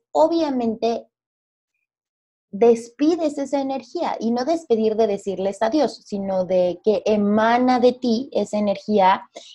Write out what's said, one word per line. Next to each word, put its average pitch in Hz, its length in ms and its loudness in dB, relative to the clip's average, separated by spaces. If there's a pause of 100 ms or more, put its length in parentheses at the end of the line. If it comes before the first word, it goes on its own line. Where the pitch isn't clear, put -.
(120)
obviamente 254 960 0 (1500)
despides 285 840 0
esa 277 200 -2
energía, 269 600 -6
y 226 100 -2
no 247 160 -2
despedir 226 500 0
de 220 120 2
decirles 196 540 -4
adiós, 226 440 0
sino 190 400 -4
de 180 380 0
que 202 200 2
emana 220 760 2
de 247 140 4
ti 247 380 -2
esa 208 280 -2
energía 202 680 2 (280)